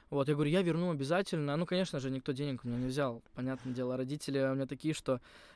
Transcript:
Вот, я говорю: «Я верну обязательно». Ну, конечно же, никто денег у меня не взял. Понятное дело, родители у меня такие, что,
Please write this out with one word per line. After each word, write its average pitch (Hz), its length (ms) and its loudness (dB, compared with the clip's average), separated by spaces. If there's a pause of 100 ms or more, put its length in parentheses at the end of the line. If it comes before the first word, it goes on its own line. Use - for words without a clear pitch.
Вот, 139 200 2
я 147 60 4
говорю: 147 160 4
«Я 185 100 6
верну 170 300 2
обязательно». 151 640 0
Ну, 170 80 2
конечно 175 340 0
же, 131 120 -2
никто 135 200 -4
денег 135 320 -2
у 123 60 -4
меня 120 100 0
не 127 80 0
взял. 131 360 -2 (120)
Понятное 127 380 -4
дело, 127 240 -2
родители 139 420 -2
у 135 160 4
меня 135 120 0
такие, 151 260 -2
что, 131 260 0 (360)